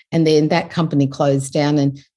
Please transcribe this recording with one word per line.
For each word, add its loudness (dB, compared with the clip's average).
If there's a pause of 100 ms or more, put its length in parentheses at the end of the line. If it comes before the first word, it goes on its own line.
(100)
And 0
then 4
that -2
company 0
closed -2
down. 0
And -2 (140)